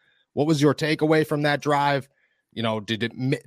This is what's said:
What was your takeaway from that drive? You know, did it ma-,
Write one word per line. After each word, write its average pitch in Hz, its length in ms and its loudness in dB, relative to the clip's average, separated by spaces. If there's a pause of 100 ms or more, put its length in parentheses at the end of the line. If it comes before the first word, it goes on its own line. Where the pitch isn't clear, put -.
(340)
What 135 120 0
was 151 160 2
your 143 140 4
takeaway 156 500 0
from 147 160 -2
that 147 180 0
drive? 143 480 0 (460)
You 113 80 -8
know, 110 180 -2
did 104 220 -4
it 113 160 -4
ma-, 131 280 -2